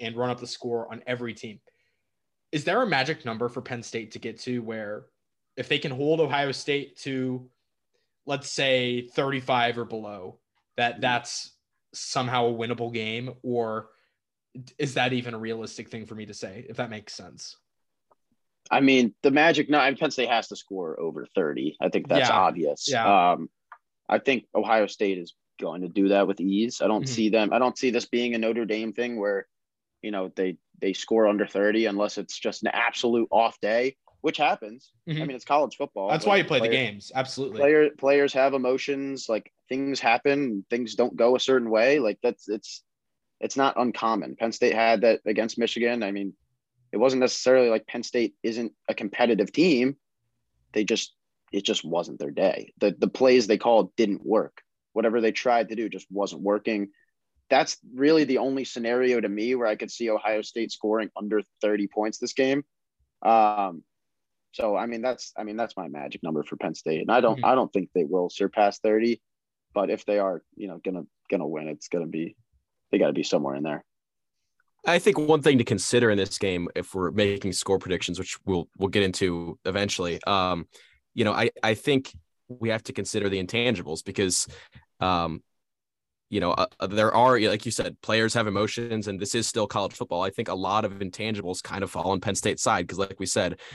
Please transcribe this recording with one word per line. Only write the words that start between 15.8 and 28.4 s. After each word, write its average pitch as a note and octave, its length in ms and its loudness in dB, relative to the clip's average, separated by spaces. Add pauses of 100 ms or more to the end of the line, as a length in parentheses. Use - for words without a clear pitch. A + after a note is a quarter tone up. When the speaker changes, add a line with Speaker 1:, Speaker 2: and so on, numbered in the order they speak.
Speaker 1:
thing A2 160 -12
for A2+ 80 -16
me G#2+ 100 -12
to G#2+ 80 -16
say, G2+ 380 -12
if - 80 -10
that A#2+ 100 -4
makes G#2+ 260 -14
sense? - 440 -18 (1120)
Speaker 2:
I C3 100 4
mean, B2+ 420 6
the C#3+ 80 6
magic D3+ 380 4
nu-, D3 80 2
I C3+ 140 4
mean, C3+ 80 -6
Penn D#3 120 0
State B2 200 -2
has A#2 180 0
to G2+ 80 -12
score F2+ 420 -8
over D#2+ 360 -6
thirty. D2 460 -2
I C3+ 100 0
think - 180 -2
that's B2 220 4
Speaker 1:
Yeah. G#2+ 60 4
Speaker 2:
obvious. D#2+ 540 2
Speaker 1:
Yeah. G2+ 420 6
Speaker 2:
Um, E2 180 -4 (580)
I A2 100 4
think B2+ 360 0
Ohio G#2+ 320 4
State G2 320 -2
is E2+ 160 -12 (260)
going F2+ 220 -6
to F2+ 60 -6
do G2 200 2
that G2 180 6
with F#2+ 140 -2
ease. G2+ 400 0
I G2 60 2
don't G#2+ 180 0
Speaker 1:
Mm-hmm. C3 80 -6
Speaker 2:
see A2 160 0
them, G#2 240 2
I A#2+ 60 2
don't B2 180 0
see B2+ 140 0
this A#2 160 -2
being A#2+ 280 -2
a A2+ 40 -2
Notre A2+ 260 -2